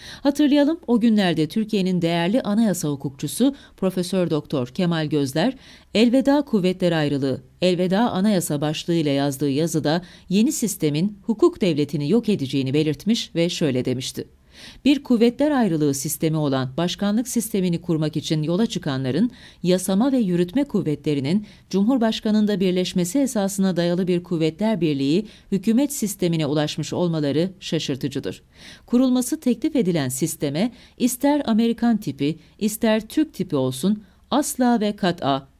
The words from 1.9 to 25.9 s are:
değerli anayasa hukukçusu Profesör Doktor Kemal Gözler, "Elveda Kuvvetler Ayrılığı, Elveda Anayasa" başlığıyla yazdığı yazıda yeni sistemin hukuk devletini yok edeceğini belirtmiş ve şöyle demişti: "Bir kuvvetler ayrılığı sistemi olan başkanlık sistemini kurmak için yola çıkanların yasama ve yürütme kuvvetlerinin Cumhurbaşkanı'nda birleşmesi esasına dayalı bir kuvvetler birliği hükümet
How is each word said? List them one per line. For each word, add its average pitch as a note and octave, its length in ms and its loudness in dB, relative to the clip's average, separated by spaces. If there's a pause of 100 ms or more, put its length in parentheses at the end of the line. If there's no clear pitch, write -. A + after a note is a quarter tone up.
değerli E3+ 400 0
anayasa G#3 460 0
hukukçusu D3 680 -2 (220)
Profesör F3+ 540 -2
Doktor D3 380 -2
Kemal E3+ 380 -2
Gözler, D3+ 500 0 (380)
"Elveda C4+ 480 4
Kuvvetler F#3 500 0
Ayrılığı, C#3+ 480 0 (220)
Elveda F#3 480 2
Anayasa" F3+ 500 0
başlığıyla D#3 520 0
yazdığı C#3 380 0
yazıda D#3 520 0 (260)
yeni A3 240 2
sistemin F3+ 720 -2
hukuk E4+ 380 0
devletini D3 500 0
yok A#3 180 2
edeceğini C3+ 460 -2
belirtmiş D#3 600 -2
ve E3+ 140 2
şöyle C#3 360 0
demişti: B2+ 400 -4 (600)
"Bir C#4+ 180 4
kuvvetler A#3+ 480 2
ayrılığı E3 440 2
sistemi D#3 420 -2
olan C3+ 400 -2
başkanlık G3+ 520 -2
sistemini F#3 520 -2
kurmak D#3 360 -2
için D3+ 260 -2
yola F3 240 0
çıkanların C#3+ 640 -2 (320)
yasama F#3+ 500 2
ve C4 60 2
yürütme F3+ 460 0
kuvvetlerinin D3+ 800 -2 (240)
Cumhurbaşkanı'nda G#3+ 880 0
birleşmesi F3+ 580 0
esasına G3 580 0
dayalı F3 320 0
bir F3 140 0
kuvvetler E3+ 580 -2
birliği D3+ 460 0 (260)
hükümet A3 400 2